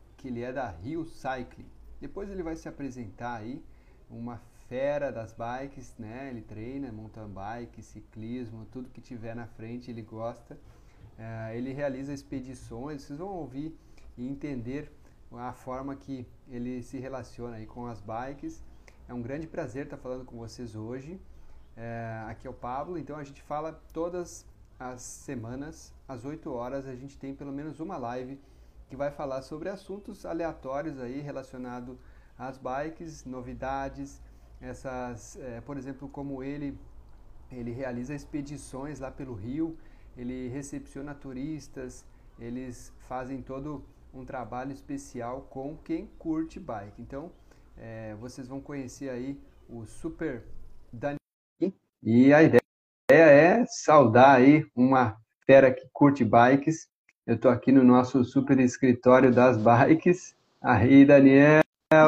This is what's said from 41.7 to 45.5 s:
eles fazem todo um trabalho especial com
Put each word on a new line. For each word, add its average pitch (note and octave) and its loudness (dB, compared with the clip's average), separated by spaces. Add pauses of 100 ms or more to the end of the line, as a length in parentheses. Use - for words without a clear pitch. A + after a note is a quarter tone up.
eles A#2+ -14 (160)
fazem B2+ -10
todo C3+ -12 (280)
um C3 -18
trabalho B2+ -10
especial C3+ -12
com C#3+ -12